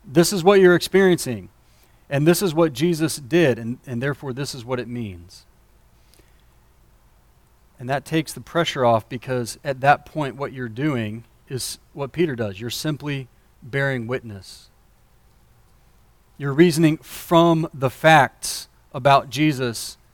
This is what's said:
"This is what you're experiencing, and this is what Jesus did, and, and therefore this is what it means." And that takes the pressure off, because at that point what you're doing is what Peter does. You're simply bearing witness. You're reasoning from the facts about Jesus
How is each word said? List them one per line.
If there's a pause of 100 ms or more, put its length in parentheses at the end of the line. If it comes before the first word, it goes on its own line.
"This
is
what
you're
experiencing, (600)
and
this
is
what
Jesus
did,
and,
and
therefore
this
is
what
it
means." (2250)
And
that
takes
the
pressure
off,
because
at
that
point
what
you're
doing (220)
is (140)
what
Peter
does.
You're
simply (340)
bearing
witness. (1700)
You're
reasoning
from
the
facts (260)
about
Jesus (160)